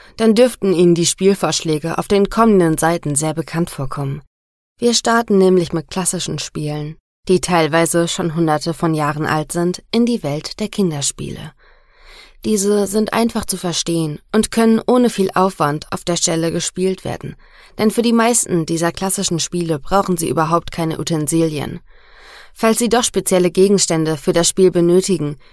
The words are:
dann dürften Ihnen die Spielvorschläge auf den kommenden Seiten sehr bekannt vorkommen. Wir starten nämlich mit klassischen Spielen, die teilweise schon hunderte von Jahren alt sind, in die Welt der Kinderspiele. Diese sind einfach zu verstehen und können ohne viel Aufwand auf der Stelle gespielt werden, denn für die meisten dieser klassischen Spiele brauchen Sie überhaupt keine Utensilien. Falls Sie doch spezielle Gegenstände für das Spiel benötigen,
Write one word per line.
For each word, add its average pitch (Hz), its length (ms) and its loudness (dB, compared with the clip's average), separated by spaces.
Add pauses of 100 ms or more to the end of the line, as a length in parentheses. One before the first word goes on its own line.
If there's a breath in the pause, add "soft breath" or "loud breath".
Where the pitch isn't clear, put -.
(160 loud breath)
dann 220 200 4
dürften 233 360 2
Ihnen 175 220 6
die 170 120 0
Spielvorschläge 165 920 0
auf - 80 -4
den 202 240 2
kommenden 190 480 4
Seiten 165 380 -2
sehr 156 180 -2
bekannt 165 340 -4
vorkommen. 143 540 -8 (560)
Wir 240 160 0
starten 226 440 2
nämlich 185 340 4
mit 160 160 -6
klassischen 170 500 -6
Spielen, 151 600 -8 (280)
die 180 140 4
teilweise 165 680 2
schon 170 300 -4
hunderte 160 380 0
von 165 200 -2
Jahren 151 320 -4
alt 151 240 -4
sind, 175 400 -2
in 233 160 2
die 233 160 -2
Welt 147 380 -8
der 214 80 -4
Kinderspiele. 156 840 -4 (920 soft breath)
Diese 208 420 2
sind 214 260 -2
einfach 226 320 0
zu - 120 -6
verstehen 165 640 -4 (120)
und 220 200 2
können 226 340 4
ohne 240 240 4
viel 190 240 -2
Aufwand 160 560 -2
auf - 140 -8
der 175 120 -2
Stelle 165 360 -2
gespielt 180 520 -4
werden, - 300 -10 (420 soft breath)
denn 214 140 2
für 233 120 0
die 233 100 4
meisten 226 540 2
dieser 165 260 -2
klassischen 185 480 -4
Spiele 165 400 -4
brauchen 190 360 0
Sie 165 120 -4
überhaupt 165 420 0
keine 160 300 -4
Utensilien. 160 800 -2 (720 loud breath)
Falls 220 240 2
Sie 233 100 2
doch 226 160 2
spezielle 185 460 0
Gegenstände 170 680 2
für - 160 -2
das 170 160 2
Spiel 185 220 4
benötigen, 170 680 2 (160 soft breath)